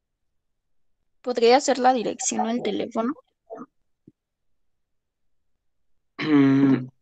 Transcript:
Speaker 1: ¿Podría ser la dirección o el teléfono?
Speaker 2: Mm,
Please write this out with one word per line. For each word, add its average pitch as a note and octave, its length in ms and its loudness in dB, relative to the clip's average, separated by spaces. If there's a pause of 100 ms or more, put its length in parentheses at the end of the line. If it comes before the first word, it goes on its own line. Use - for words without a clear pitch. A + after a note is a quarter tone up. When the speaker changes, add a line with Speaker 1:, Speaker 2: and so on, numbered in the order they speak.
(1200)
Speaker 1:
¿Podría B3 360 4
ser C4+ 200 -2
la B3+ 140 2
dirección A3 480 -4
o A3 100 -4
el A#3+ 100 -4
teléfono? A3 500 -6 (3000)
Speaker 2:
Mm, C3+ 720 2 (120)